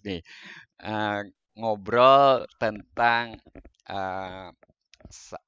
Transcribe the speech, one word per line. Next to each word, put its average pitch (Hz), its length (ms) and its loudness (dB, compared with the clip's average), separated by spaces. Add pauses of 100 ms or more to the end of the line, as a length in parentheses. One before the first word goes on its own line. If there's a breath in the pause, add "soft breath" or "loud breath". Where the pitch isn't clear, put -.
nih. 92 240 -10 (560 loud breath)
Eh, 104 400 -6 (320)
ngobrol 120 1040 4
tentang, 117 800 -4 (520)
eh, 95 600 -10 (640)
sa-, - 360 -20